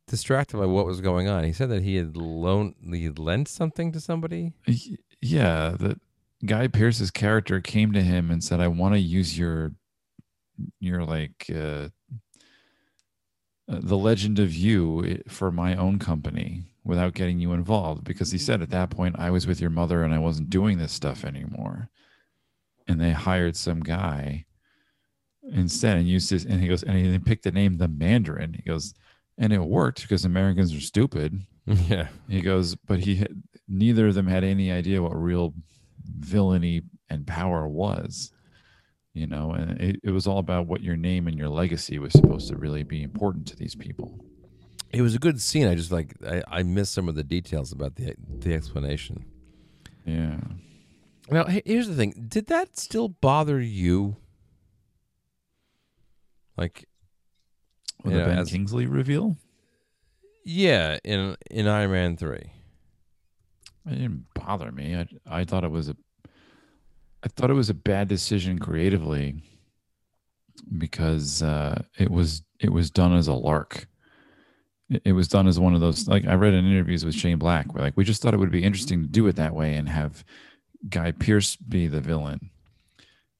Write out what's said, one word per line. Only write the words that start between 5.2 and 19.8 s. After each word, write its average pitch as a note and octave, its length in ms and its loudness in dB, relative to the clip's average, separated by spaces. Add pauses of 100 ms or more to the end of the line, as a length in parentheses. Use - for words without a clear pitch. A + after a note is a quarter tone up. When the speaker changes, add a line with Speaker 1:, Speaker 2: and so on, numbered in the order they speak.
Speaker 2:
yeah, F2 600 2
that G2 200 -2 (440)
Guy A2 240 2
Pearce's A2 420 2
character G#2 500 2
came G#2+ 320 2
to G2+ 100 4
him F2+ 280 2
and E2+ 140 0
said, F2 160 0
"I F2 80 2
wanna F#2 300 2
use E2+ 380 0
your, D#2+ 360 -2 (1040)
your, F2+ 260 -4
like, D#2 480 -6
uh, D2+ 360 -6 (1800)
uh, - 120 -6
the F#2+ 180 2
Legend G#2 400 2
of F#2 160 2
You F2 500 2
i-, F#2 240 -6
for F#2+ 220 -4
my F2 240 0
own F#2+ 240 0
company E2 640 -4 (220)
without F2+ 300 0
getting F2+ 260 -2
you F2 120 -2
involved," F2 520 -2
because - 260 -6
he F#2 80 -2
said, A2 240 -2
"At - 80 -6
that F2+ 200 -2
point, F2+ 280 -4
I F2 120 -2
was F2+ 160 0
with F2+ 140 -2
your E2+ 100 0
mother E2+ 340 0